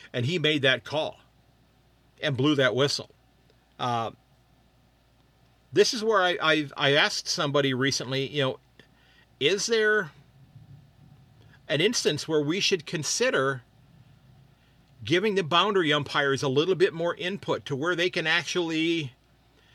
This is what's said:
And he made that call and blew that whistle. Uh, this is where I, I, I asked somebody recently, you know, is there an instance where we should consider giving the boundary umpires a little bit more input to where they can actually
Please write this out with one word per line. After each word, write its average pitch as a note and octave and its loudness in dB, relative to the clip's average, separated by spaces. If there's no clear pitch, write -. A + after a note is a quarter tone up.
And A#2+ -2
he E3+ -2
made D3+ 0
that C3 0
call D3 -6
and C#3+ -2
blew C#3+ 2
that C3 4
whistle. C3+ 0
Uh, A#2 -4
this G3 4
is G#3+ -6
where G#3+ 4
I, F3+ 2
I, D#3 2
I C#3 2
asked F3+ 0
somebody C#3+ 0
recently, C3 -2
you D3 -4
know, C3 -2
is F3 2
there G#3+ 0
an D3 0
instance F#3+ 0
where D#3 2
we D#3+ 0
should F#3 0
consider C#3+ -2
giving F#3 0
the F#3 0
boundary F3 2
umpires C#3+ 0
a D3 -2
little D#3 2
bit E3 2
more E3 -4
input E3+ -6
to C#3 -6
where E3 -2
they F3 -2
can E3 -4
actually E3 -2